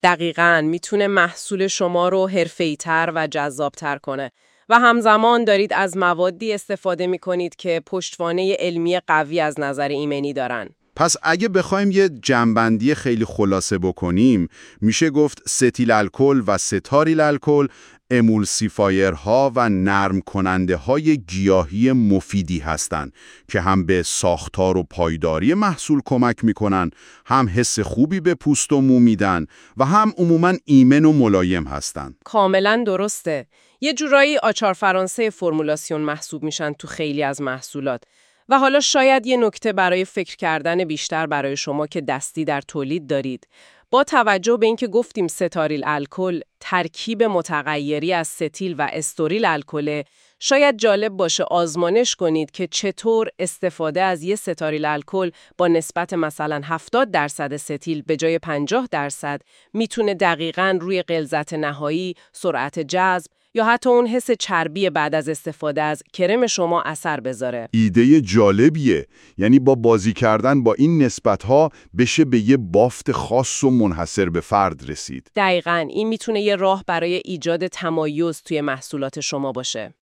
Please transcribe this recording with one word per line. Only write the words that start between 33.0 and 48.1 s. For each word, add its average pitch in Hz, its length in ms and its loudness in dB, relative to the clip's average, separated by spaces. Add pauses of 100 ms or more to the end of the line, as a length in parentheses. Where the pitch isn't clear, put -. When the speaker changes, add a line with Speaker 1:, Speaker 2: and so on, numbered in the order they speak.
Speaker 1:
یه 285 120 -2
جورایی 285 440 2
آچار 214 340 0
فرانسه 190 580 0
فرمولاسیون 156 680 -2
محسوب 151 420 -6
می‌شن 151 300 -6
تو - 160 -14
خیلی 151 340 -4
از 139 180 -4
محصولات. 131 600 -6 (460)
و 269 100 4
حالا 269 220 4
شاید 269 460 2
یه 254 100 2
نکته 220 360 0
برای 185 320 0
فکر - 320 -8
کردن 170 480 -2
بیشتر 156 420 -4
برای 143 300 -2
شما 147 300 -4
که 165 140 -8
دستی 139 440 -6
در 143 160 -2
تولید 143 460 -6
دارید. 135 400 -6 (440)
با 262 140 4
توجه 226 520 2
به 220 100 2
اینکه 226 220 -2
گفتیم 202 400 -2
ستاریل 156 580 -4
الکل 151 540 -4 (200)
ترکیب 190 600 -4
متغیری 151 920 -2